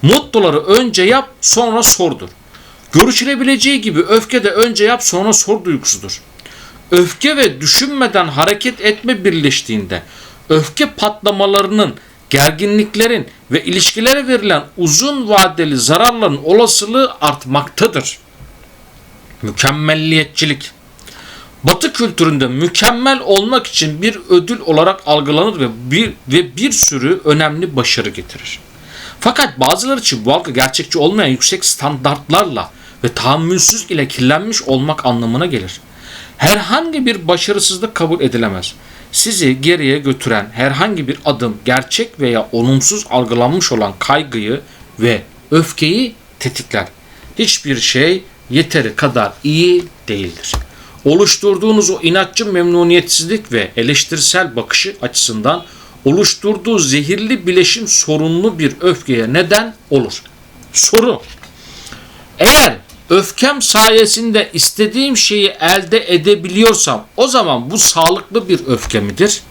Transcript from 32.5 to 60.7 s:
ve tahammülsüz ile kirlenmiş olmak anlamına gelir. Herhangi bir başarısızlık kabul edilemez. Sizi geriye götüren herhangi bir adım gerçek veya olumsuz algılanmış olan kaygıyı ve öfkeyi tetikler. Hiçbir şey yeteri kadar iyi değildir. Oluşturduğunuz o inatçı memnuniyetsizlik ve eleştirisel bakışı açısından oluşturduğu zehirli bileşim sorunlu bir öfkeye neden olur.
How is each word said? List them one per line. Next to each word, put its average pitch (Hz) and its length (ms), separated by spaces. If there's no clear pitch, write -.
ve 120 100
tahammülsüz 165 760
ile 151 200
kirlenmiş 160 540
olmak 135 440
anlamına 120 400
gelir. 107 340
Herhangi 254 720
bir 190 220
başarısızlık 196 680
kabul 165 260
edilemez. 110 540
Sizi 160 480
geriye 151 380
götüren 127 540
herhangi 139 560
bir - 160
adım 117 400
gerçek 131 560
veya 117 320
olumsuz 120 580
algılanmış 123 600
olan 107 260
kaygıyı 127 600
ve 110 220
öfkeyi 165 640
tetikler. - 500
Hiçbir 147 420
şey 170 440
yeteri 139 460
kadar 117 360
iyi 175 400
değildir. 98 440
Oluşturduğunuz 202 840
o 180 120
inatçı 185 440
memnuniyetsizlik 175 1080
ve 104 240
eleştirisel 143 800
bakışı 185 460
açısından 123 600
oluşturduğu 196 760
zehirli 175 680
bileşim 185 420
sorunlu 165 720
bir 151 220
öfkeye 127 520
neden 202 420
olur. 127 320